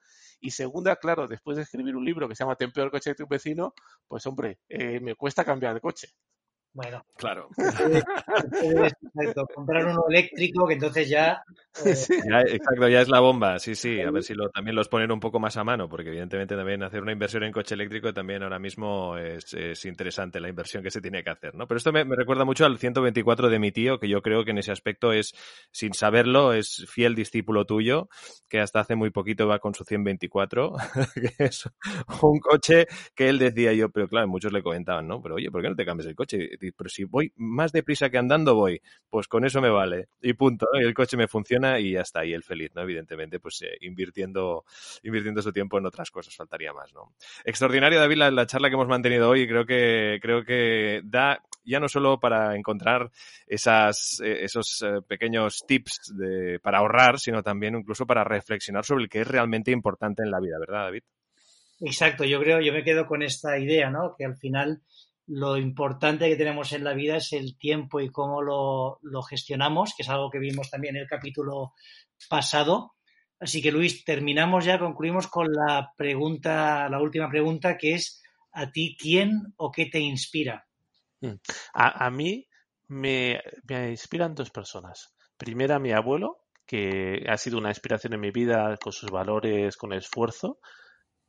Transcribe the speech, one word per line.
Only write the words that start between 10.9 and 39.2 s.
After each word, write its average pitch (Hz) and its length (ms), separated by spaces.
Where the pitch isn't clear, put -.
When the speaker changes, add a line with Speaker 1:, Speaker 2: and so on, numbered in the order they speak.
Speaker 2:
ya, 151 320
Speaker 1:
<laughs> - 280
Speaker 2:
eh, 202 80
Speaker 1:
Sí. 139 200
Speaker 3:
Ya, 113 120
exacto, 123 480
ya 123 120
es 123 80
la 131 120
bomba, 117 400
sí, 110 160
sí. 117 240
A 87 60
Speaker 2:
Ahí. 85 40
Speaker 3:
ver - 140
si 107 100
lo, 104 160
también 104 240
los 110 140
ponen 113 240
un 110 80
poco 110 180
más 107 180
a 110 60
mano, 110 260
porque 80 200
evidentemente 95 480
también 98 260
hacer 98 180
una 104 120
inversión 104 320
en 107 80
coche 107 240
eléctrico 107 360
también 98 300
ahora 95 160
mismo 95 580
es, 82 380
es 82 300
interesante 90 560
la 87 80
inversión 92 340
que 92 80
se 110 100
tiene 92 220
que 85 80
hacer, 82 240
¿no? 123 140
Pero 117 100
esto 151 140
me, 151 120
me 131 120
recuerda 131 280
mucho 135 220
al 131 120
ciento 123 240
veinticuatro 117 480
de 110 100
mi 104 100
tío, 123 300
que 104 80
yo 101 120
creo 110 240
que 107 60
en 104 80
ese 101 140
aspecto 107 400
es, 107 200
sin 104 240
saberlo, 120 600
es 104 340
fiel 117 260
discípulo 107 520
tuyo, 117 420
que 110 100
hasta 107 220
hace 110 160
muy 110 140
poquito 104 360
va 104 140
con 104 140
su - 100
ciento 104 220
veinticuatro, 98 680
<laughs> 135 400
que - 300
es - 260
un 151 200
coche 160 460
que 131 140
él 135 100
decía 120 360
yo, 110 160
pero 101 180
claro, 113 180
muchos 95 260
le 101 120
comentaban, 85 420
¿no? 101 160
Pero 80 140
oye, - 160
¿por 87 100
qué 135 60
no 92 80
te - 80
cambias 85 240
el 78 80
coche? - 220
Y, 92 120
pero 90 160
si - 160
voy 127 320
más 123 360
deprisa 147 360
que 123 80
andando 131 380
voy, 98 260
pues 107 180